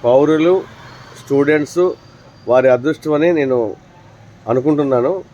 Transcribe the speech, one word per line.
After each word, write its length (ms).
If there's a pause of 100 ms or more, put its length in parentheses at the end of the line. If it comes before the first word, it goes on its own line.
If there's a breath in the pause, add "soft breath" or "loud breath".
పౌరులు, 600 (600)
స్టూడెంట్స్ 640 (560)
వారి 220
అదృష్టమని 640
నేను 420 (720)
అనుకుంటున్నాను. 760 (100)